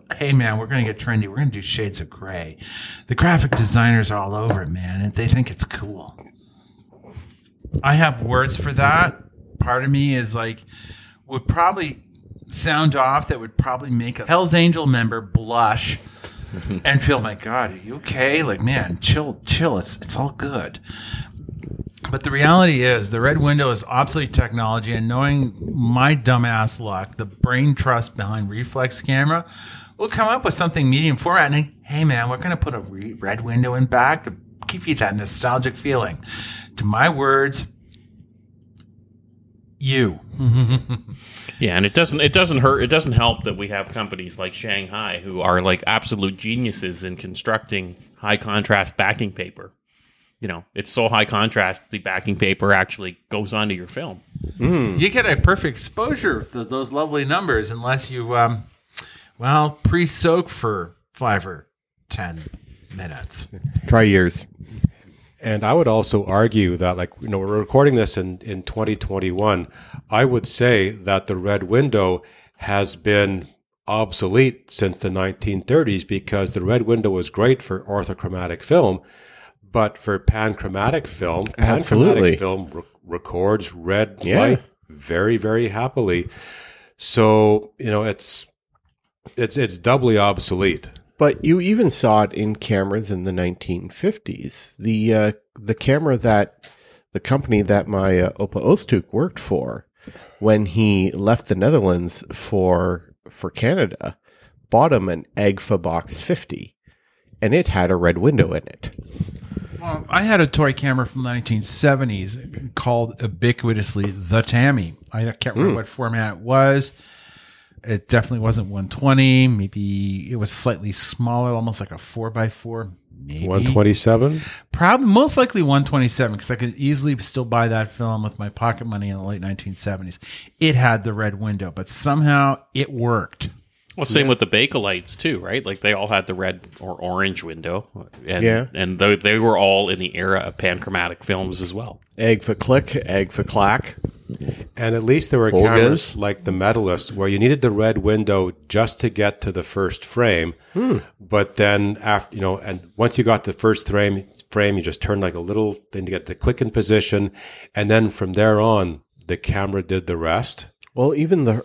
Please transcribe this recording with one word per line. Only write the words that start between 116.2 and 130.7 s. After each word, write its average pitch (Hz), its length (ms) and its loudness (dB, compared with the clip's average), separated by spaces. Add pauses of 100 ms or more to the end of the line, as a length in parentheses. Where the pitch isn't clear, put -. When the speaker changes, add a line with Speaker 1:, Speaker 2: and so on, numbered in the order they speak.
Speaker 1:
it 82 60 -16
was. 135 520 4 (920)
It 110 220 -4
definitely 120 340 0
wasn't 110 280 0
one 98 200 -6
twenty. 131 600 4
Maybe 98 800 -2
it 123 60 -6
was 107 160 -2
slightly 104 400 -2
smaller, 120 580 -2
almost 113 300 -4
like 98 100 -10
a - 80 -14
four-by-four. 113 920 -6 (320)
Maybe. 76 240 -8
Speaker 4:
One 98 160 2
twenty-seven? 117 760 4 (320)
Speaker 1:
Prob-, 208 300 4
most 254 360 4
likely 247 260 2
one 139 220 4
twenty-seven, 127 540 0
'cause - 140 -12
I - 20 0
could 120 220 -4
easily 139 420 0
still 123 260 -6
buy 117 220 2
that 110 240 -2
film 113 320 -4
with 107 160 -6
my 104 120 -8
pocket 117 360 -4
money 101 220 -6
in 98 80 -4
the 95 80 -10
late 98 160 -6
nineteen 95 340 -8
seventies. 92 460 -8 (400)
It 156 160 4